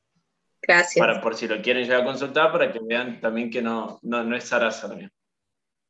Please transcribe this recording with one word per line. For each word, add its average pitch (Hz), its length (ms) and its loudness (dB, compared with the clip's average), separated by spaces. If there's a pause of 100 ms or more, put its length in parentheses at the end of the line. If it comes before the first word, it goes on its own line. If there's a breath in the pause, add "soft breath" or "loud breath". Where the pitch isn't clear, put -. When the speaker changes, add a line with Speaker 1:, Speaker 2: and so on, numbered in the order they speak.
(600)
Speaker 1:
Gracias. 156 420 4
Speaker 2:
Para, 113 180 4
por 110 140 -2
si 117 120 -4
lo 107 140 -2
quieren 123 240 0
llegar 127 160 2
a 123 40 0
consultar, 135 460 0
para 151 200 2
que 117 120 -6
vean 117 360 -4
también 117 300 -2
que 117 140 -4
no, 113 400 -4
no, 117 200 -2
no 117 120 -2
es 120 120 -8
zaraza 113 400 0
también. 98 240 -14 (800)